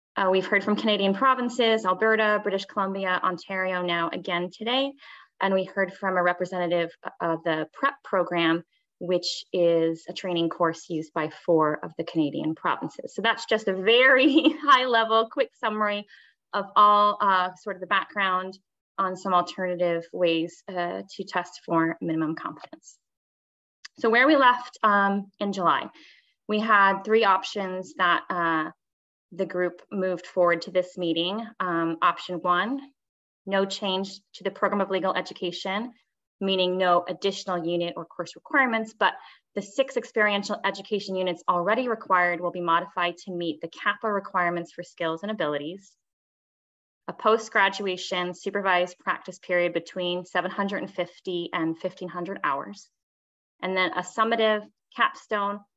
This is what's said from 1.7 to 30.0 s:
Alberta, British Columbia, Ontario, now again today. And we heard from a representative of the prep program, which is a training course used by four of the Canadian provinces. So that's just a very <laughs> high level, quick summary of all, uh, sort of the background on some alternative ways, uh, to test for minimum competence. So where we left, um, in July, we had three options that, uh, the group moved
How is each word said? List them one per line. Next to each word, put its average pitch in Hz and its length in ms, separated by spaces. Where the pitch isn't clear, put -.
Alberta, 214 580
British 196 220
Columbia, 190 580
Ontario, 185 580
now 170 320
again 175 380
today. 262 400
And 196 120
we 190 100
heard 185 300
from 190 240
a 180 40
representative 175 720
of 165 240
the 156 260
prep - 220
program, 170 580
which 175 560
is 165 560
a 185 40
training 170 360
course 160 400
used 160 240
by 160 160
four 156 360
of 160 160
the 170 60
Canadian 285 520
provinces. - 600
So 202 60
that's 226 240
just 214 240
a 190 40
very 262 840
<laughs> - 40
high 269 220
level, 226 480
quick 262 240
summary 208 500
of 202 140
all, 208 460
uh, 185 340
sort 190 220
of - 20
the 180 80
background 190 720
on 190 180
some 185 180
alternative 175 800
ways, 170 560
uh, 185 420
to - 140
test - 420
for 165 360
minimum 160 340
competence. - 640
So 233 100
where 240 180
we 311 80
left, 254 480
um, 202 560
in 202 140
July, 170 360
we 214 100
had 196 440
three 220 200
options 190 680
that, 175 360
uh, 165 420
the 185 140
group 175 460
moved 185 340